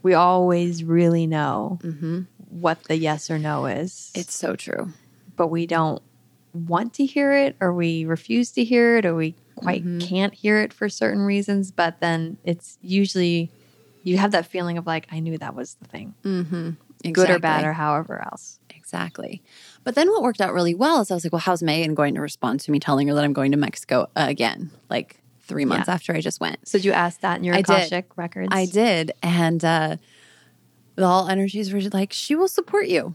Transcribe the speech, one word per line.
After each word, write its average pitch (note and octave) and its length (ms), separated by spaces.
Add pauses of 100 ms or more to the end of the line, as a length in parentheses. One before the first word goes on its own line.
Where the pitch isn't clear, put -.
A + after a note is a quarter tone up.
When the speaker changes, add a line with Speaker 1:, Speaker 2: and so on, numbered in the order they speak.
Speaker 1:
We F#3 100
always F3 720
really E3 420
know D3+ 560
Speaker 2:
Mm-hmm. E3 380 (300)
Speaker 1:
what E3+ 340
the D#3+ 120
yes D3+ 340
or D#3+ 100
no D3 260
is. - 480
Speaker 2:
It's F3+ 200
so - 200
true. - 380 (440)
Speaker 1:
But E3+ 120
we E3 180
don't D#3+ 340 (540)
want E3+ 400
to C#4 120
hear C#4 260
it, C#4 280
or F3+ 120
we E3 320
refuse A3+ 480
to B3 100
hear A#3 360
it, G#3 80
or E3+ 100
we D#3+ 180 (220)
quite F#3 260
Speaker 2:
Mm-hmm. F3 160
Speaker 1:
can't F#3 360
hear G#3+ 260
it G#3+ 120
for G#3+ 160
certain G3+ 340
reasons. G3+ 500
But E3+ 280
then E3 440
it's - 380
usually, F3+ 680 (540)
you F3+ 140
have G3+ 120
that F3 160
feeling F3 320
of, E3+ 80
like, D#3+ 240
"I D#3+ 80
knew D#3+ 200
that C#3+ 180
was B2+ 180
the - 140
thing." G#3 340
Speaker 2:
Mm-hmm. F3 480 (420)
Speaker 1:
Good F#3 180
or F3+ 100
bad D#3 240
Speaker 2:
Exactly. D#3 40
Speaker 1:
or D#3 40
however D#3 580
else. - 300 (100)
Speaker 2:
Exactly. - 720 (400)
But B3 140
then E4 140
what G#4+ 120
worked A#3+ 180
out - 140
really F3 200
well C#4 260
is G3 100
I F#3 40
was E3+ 100
like, E3+ 80
"Well, E3 80
how's F3 240
Megan D#3 300
going C#3+ 200
to C#3+ 60
respond C3+ 400
to - 100
me C#3+ 80
telling C#3+ 300
her C#3+ 60
that D3 100
I'm C#3+ 80
going C#3 200
to D3 60
Mexico - 560
again, C#3 560 (180)
like, - 280 (260)
three D3 220
months - 240
Speaker 1:
Yeah. F3+ 60
Speaker 2:
after E3+ 200
I D#3 60
just E3 200
went?" - 280
Speaker 1:
So G3+ 100
did F#3+ 60
you G3 80
ask F3 280
that F3+ 180
in F3+ 60
your F3 100
Speaker 2:
I F#3+ 80
did. - 120
Speaker 1:
Akashic F3+ 420
records? F#3 360
Speaker 2:
I F#3+ 140
did. F3+ 460 (100)
And, E3+ 420
uh, D#3+ 320 (1000)
the F#3+ 80
all F3+ 240
energies G3 440
were G3+ 80 (120)
like, G3 200
"She - 220
will F#4 140
support - 400
you." E3+ 260